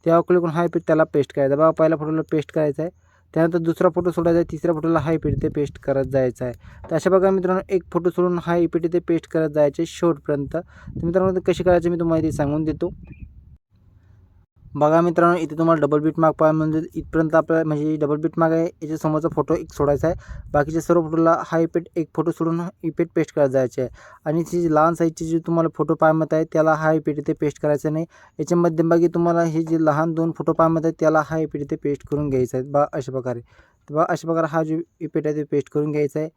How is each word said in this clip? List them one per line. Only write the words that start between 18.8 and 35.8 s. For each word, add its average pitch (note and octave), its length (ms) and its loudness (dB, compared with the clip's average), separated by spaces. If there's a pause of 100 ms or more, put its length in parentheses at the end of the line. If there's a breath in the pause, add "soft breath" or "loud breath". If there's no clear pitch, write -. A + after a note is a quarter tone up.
समोरचा D#3 320 -2
फोटो D3+ 260 0
एक - 180 -6
सोडायचा C#3+ 360 0
आहे. - 80 -2 (360 loud breath)
बाकीच्या D#3 300 0
सर्व E3+ 200 2
फोटोला E3 440 2
हा E3 120 -2
इफेक्ट, E3 380 -2
एक E3 200 -4
फोटो D#3+ 140 -2
सोडून E3 300 -2
हा F3 80 -8 (140)
इफेक्ट E3 320 -4
पेस्ट D#3 200 -2
करत C#3+ 140 2
जायचे C3 340 0
आहे. A#2+ 80 -4 (340 loud breath)
आणि D#3+ 180 0
ती F3 200 -2
जी D#3+ 120 0
लहान D#3+ 200 4
साईजची E3 300 -2
जी E3 140 -2
तुम्हाला E3 360 0
फोटो D3+ 200 -2
पाहायला D#3+ 240 4
मिळत D#3 160 -2
आहे, D#3+ 100 0
त्याला D#3+ 300 2
हा D#3 180 0
इफेक्ट D3+ 280 -2
इथे D#3 120 -4
पेस्ट D3+ 300 -4
करायचा D3+ 280 0
नाही. D#3+ 140 -4 (340 soft breath)
याच्या F3 200 0
मध्यभागी E3+ 500 2
तुम्हाला E3+ 340 2
हे E3 200 -2
जे D#3+ 220 0
लहान D#3 300 2
दोन E3 240 -2
फोटो E3 140 -2
पाहायला E3 200 4
मिळत D#3+ 140 -2
आहेत, E3 140 0
त्याला D#3 260 4
हा D#3+ 120 -4
इफेक्ट D3+ 280 -6
इथे D3+ 100 -6
पेस्ट C#3+ 320 -6
करून D3 220 -2
घ्यायचा B2+ 280 -2
आहे. C3 80 -6
बघा, C#3+ 260 2
अशा C#3 200 -8
प्रकारे. B2 280 -6
तर - 540 -20
बघा, D#3+ 140 2
अशा D#3+ 200 -4
प्रकारे E3 220 0
हा D#3+ 120 0
जो D#3 120 -4 (260)
इफेक्ट D3+ 260 -4
आहे, D3+ 100 -2
ते D3+ 80 -4
पेस्ट C#3+ 260 -2
करून D3+ 220 -2